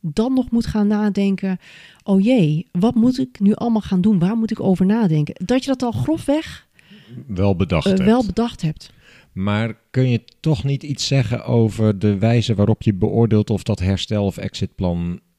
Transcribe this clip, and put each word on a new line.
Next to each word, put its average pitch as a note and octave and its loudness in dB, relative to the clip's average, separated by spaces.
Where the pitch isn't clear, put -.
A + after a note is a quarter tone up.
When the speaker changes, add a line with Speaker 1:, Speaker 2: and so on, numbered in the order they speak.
Speaker 1:
dan A3 -2
nog B3+ 0
moet A#3 0
gaan G#3 0
nadenken: G3 0
"Oh F#3+ 2
jee, F3+ 2
wat A3 0
moet B3+ 2
ik B3+ -6
nu G3+ 4
allemaal A3+ 0
gaan F#3 -2
doen? G3+ 4
Waar F#3+ 0
moet A3+ -2
ik A3 -6
over F#3 2
nadenken?" F3+ 0
Dat B3+ 0
je - -8
dat C4 -2
al A#3+ -2
grofweg, - -4
Speaker 2:
Wel G2 0
bedacht F2+ 0
Speaker 1:
eh, G3 2
Speaker 2:
hebt. F#3+ 2
Speaker 1:
wel A#3 4
bedacht A3+ -4
hebt. - -6
Speaker 2:
Maar G#2 -2
kun B2+ 2
je A#2+ 0
toch - -2
niet C#3 -2
iets C#3+ -6
zeggen B2 0
over A2 2
de G#2 2
wijze A2+ 2
waarop G2+ 2
je G#2+ 0
beoordeelt G#2+ 2
of G2+ -2
dat G#2+ -4
herstel- G2 -2
of F#2+ -2
exitplan F2+ -4